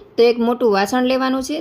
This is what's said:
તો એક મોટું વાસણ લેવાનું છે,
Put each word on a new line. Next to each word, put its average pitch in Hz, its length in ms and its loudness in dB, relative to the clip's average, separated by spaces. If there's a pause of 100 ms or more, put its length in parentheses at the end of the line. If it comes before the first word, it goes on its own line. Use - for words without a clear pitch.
(160)
તો 233 80 4
એક 233 160 4
મોટું 233 320 0
વાસણ 202 320 0
લેવાનું 262 400 -2
છે, 294 180 -8